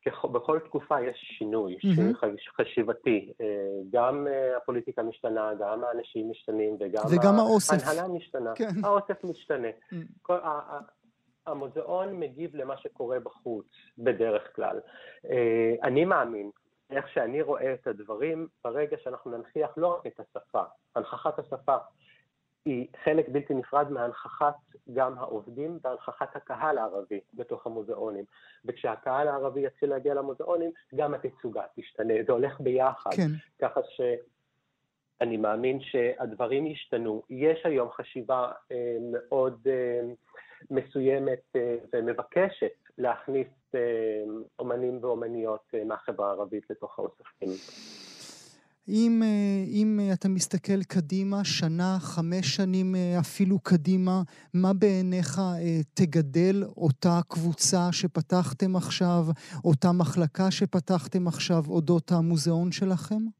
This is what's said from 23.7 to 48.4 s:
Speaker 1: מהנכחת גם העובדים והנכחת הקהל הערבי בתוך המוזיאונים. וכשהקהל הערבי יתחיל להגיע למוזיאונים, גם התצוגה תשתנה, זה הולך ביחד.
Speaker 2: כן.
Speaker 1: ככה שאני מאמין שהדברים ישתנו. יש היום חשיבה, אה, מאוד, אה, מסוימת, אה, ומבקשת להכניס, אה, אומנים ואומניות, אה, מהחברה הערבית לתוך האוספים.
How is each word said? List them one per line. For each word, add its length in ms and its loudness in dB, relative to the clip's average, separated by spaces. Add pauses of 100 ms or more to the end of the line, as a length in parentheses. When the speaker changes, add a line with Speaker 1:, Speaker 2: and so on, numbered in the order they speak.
Speaker 1:
מהנכחת 640 -4 (380)
גם 240 0
העובדים 680 -8
והנכחת 520 -8
הקהל 420 -2
הערבי 420 -6 (140)
בתוך 340 -10
המוזיאונים. 580 -8 (400)
וכשהקהל 640 -2
הערבי 380 -2
יתחיל 240 -2
להגיע 240 0
למוזיאונים, 580 -2 (240)
גם 180 0
התצוגה 480 -8 (140)
תשתנה, 380 -2 (140)
זה 40 4
הולך 300 2
ביחד. 540 0
Speaker 2:
כן. 120 2 (340)
Speaker 1:
ככה 220 0
שאני 1500 -6
מאמין 440 0
שהדברים 840 -2
ישתנו. 600 -4
יש 360 2
היום 260 2
חשיבה, 600 -2 (200)
אה, 260 -4 (140)
מאוד, 560 0
אה, 340 0 (680)
מסוימת, 720 0 (140)
אה, 200 0 (180)
ומבקשת 800 0 (260)
להכניס, 500 -2 (280)
אה, 40 0 (800)
אומנים 440 -2
ואומניות, 580 -2 (120)
אה, 100 -2
מהחברה 440 -4
הערבית 420 -4
לתוך 300 -12
האוספים. 500 -8 (1400)